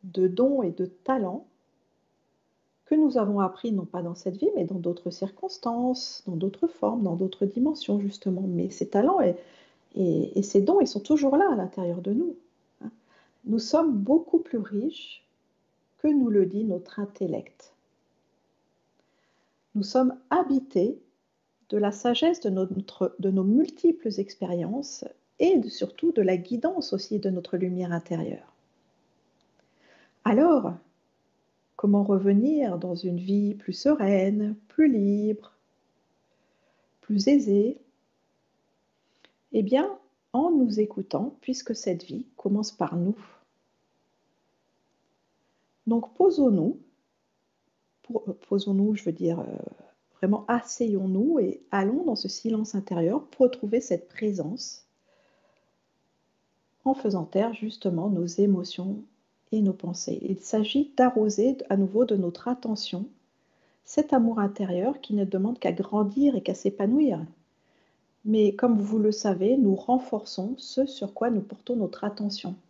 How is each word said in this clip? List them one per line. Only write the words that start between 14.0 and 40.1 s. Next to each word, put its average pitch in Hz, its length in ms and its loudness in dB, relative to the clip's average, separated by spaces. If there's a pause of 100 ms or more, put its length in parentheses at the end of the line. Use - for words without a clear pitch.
plus 247 220 -2
riches 208 680 -6 (720)
que 302 100 -2
nous 277 220 4
le 202 160 6
dit 202 180 -4
notre 180 360 -6
intellect. - 720 -8 (2000)
Nous 208 100 -2
sommes 254 320 2 (140)
habités 269 680 0 (680)
de 208 80 -2
la 202 140 2
sagesse 247 500 0
de 220 100 -2
notre, 185 680 -2
de 190 140 0
nos 190 120 2
multiples 277 680 2 (100)
expériences 196 840 -6 (340)
et 339 180 6
de, 226 120 0
surtout - 420 -4
de 269 100 0
la 185 160 2
guidance 277 560 -4
aussi 202 240 -4
de 196 140 -2
notre 180 260 -6
lumière 180 340 -4
intérieure. - 640 -6 (1700)
Alors, 233 500 4 (1000)
comment 202 280 4
revenir 202 760 2
dans 180 180 -6
une 180 240 -4
vie 202 340 0
plus 196 200 -8
sereine, 208 840 2 (140)
plus 311 220 4
libre, 208 600 0 (1500)
plus 208 260 0
aisée ? 220 500 4 (1700)
Eh 220 100 0
bien, 262 280 2 (420)